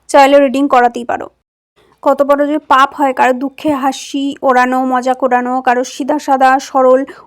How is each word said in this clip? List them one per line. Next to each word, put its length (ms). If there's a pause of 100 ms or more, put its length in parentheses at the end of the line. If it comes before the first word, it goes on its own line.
চাইলে 320
রিডিং 280
করাতেই 360
পারো। 260 (720)
কত 200
বড় 260
যে 100
পাপ 380
হয় 180
কারো 200
দুঃখে 400
হাসি 680
ওড়ানো, 440
মজা 280
করানো, 480
কারো 220
সিধা 360
সাদা 400
সরল 460 (220)